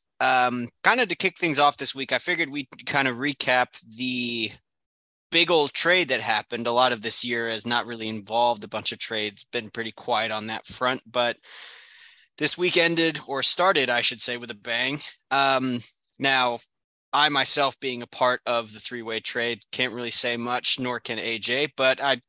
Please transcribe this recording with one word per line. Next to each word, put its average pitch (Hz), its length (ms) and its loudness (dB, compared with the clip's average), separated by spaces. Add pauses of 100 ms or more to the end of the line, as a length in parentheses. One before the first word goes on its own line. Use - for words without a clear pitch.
(200)
um, 123 500 2 (120)
kind 233 180 4
of 226 80 0
to 175 60 -6
kick 185 220 -2
things 156 220 0
off 147 180 4
this - 180 -2
week, 131 180 -6
I 127 60 2
figured 165 300 -2
we'd 139 380 -12
kind 139 200 0
of 123 120 -2
recap 127 600 0 (180)
the 120 540 -4 (800)
big 165 200 4
old 151 240 4
trade 175 340 2
that 110 120 0
happened. 117 460 -2
A 120 60 0
lot 123 200 4
of 110 100 -4
this 113 200 2
year 120 280 -2
has 110 160 -6
not 120 200 0
really 113 220 -8
involved 110 560 0
a 107 40 -12
bunch 107 220 -6
of 113 80 -8
trades, 107 460 -6
been 113 240 -8
pretty 113 240 -8
quiet 113 380 -4
on 107 160 -6
that 110 200 -8
front, 127 400 -2
but 120 300 -2 (1000)
this - 180 2
week 175 220 0
ended, 165 480 2
or 135 160 -4
started, 165 480 4
I 120 100 2
should 117 200 -2
say, 120 180 2
with 120 120 -10
a 110 60 -14
bang. 123 440 -2 (300)
Um, 131 500 2 (380)
now, 127 400 2 (540)
I 147 160 6
myself 139 500 2
being 123 240 -6
a 117 60 -12
part 127 360 2
of 117 280 -2
the 110 80 -14
three-way 113 400 -6
trade, 117 500 -4
can't 127 220 -2
really 117 180 -6
say 120 260 2
much, 120 440 -2
nor 123 180 -2
can 113 220 -6
A 113 180 -4
J, 127 380 -2
but 131 260 2
I'd 135 260 0